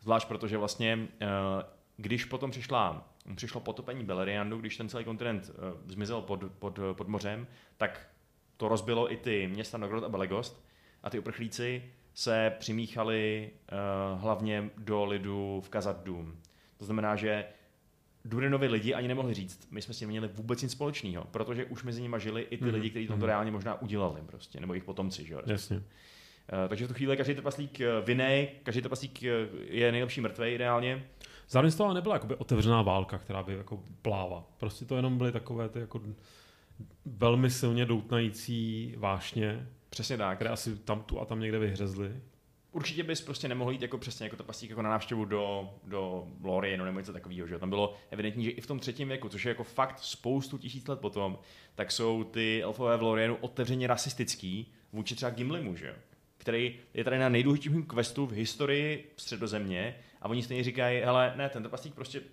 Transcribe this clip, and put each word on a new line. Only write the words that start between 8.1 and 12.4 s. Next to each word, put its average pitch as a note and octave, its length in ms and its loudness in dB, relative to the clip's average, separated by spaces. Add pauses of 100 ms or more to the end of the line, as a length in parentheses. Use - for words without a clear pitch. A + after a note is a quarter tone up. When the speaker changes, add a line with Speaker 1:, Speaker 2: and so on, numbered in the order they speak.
Speaker 1:
to A2 120 0
rozbilo A2+ 440 2
i A#2 40 -4
ty G#2+ 320 0
města G#2+ 300 -6
Nogrod G#2+ 260 -2
a F2 40 -4
Belegost G2 560 -2 (380)
a G#2 80 -6
ty A#2 80 -4
uprchlíci A#2+ 640 -4 (320)
se A2 440 4